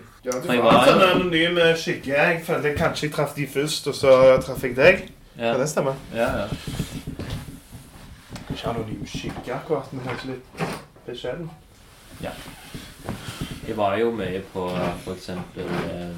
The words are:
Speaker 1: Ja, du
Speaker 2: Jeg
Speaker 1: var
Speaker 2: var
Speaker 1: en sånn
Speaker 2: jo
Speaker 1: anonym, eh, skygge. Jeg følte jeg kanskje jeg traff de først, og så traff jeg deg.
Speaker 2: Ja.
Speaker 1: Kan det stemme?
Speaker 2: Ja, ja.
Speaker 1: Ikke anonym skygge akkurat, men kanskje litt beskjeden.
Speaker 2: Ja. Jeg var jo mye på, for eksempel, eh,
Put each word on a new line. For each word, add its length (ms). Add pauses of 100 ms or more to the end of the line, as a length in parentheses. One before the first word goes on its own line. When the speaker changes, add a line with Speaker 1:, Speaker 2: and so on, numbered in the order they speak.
(260)
Speaker 1:
Ja, 60
du 200
Speaker 2:
Jeg 120
Speaker 1:
var 100
Speaker 2:
var 100
Speaker 1:
en 60
sånn 100
Speaker 2:
jo 160
Speaker 1:
anonym, 420
eh, 180
skygge. 380
Jeg 320
følte 220
jeg 100
kanskje 300
jeg 60
traff 220
de 120
først, 400
og 80
så 500
traff 180
jeg 120
deg. 340 (280)
Speaker 2:
Ja. 140
Speaker 1:
Kan 80
det 100
stemme? 240 (220)
Speaker 2:
Ja, 120 (100)
ja. 100 (2000)
Speaker 1:
Ikke 200
anonym 360
skygge 500
akkurat, 380
men 120
kanskje 220
litt 360 (420)
beskjeden. 440 (720)
Speaker 2:
Ja. 100 (1400)
Jeg 100
var 200
jo 140
mye 300 (120)
på, 160 (340)
for 100
eksempel, 500
eh, 540